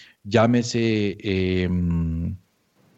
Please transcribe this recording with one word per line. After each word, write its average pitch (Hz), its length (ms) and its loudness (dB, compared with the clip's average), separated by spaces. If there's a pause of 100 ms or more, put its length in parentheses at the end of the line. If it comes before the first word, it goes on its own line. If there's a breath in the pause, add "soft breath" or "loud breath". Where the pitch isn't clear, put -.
(240 soft breath)
llámese, 113 960 2
em, 90 1120 -2 (640)